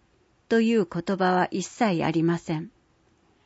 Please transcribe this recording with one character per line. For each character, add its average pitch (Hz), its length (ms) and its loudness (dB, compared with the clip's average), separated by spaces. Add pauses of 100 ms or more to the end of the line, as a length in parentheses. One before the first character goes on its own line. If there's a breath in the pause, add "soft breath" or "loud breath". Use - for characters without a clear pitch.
(500)
と 226 100 4
い 226 180 2
う 190 140 2
言 175 260 -4
葉 185 160 2
は 180 180 2
一 185 140 -6
切 190 380 -2
あ 156 60 0
り 160 140 0
ま 170 160 2
せ 160 180 -6
ん。 165 140 -10 (760)